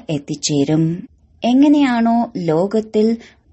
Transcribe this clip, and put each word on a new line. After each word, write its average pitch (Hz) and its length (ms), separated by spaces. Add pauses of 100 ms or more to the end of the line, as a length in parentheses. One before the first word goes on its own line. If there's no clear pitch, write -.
എത്തിച്ചേരും. 156 1000 (340)
എങ്ങനെയാണോ 247 920
ലോകത്തിൽ 214 800 (360)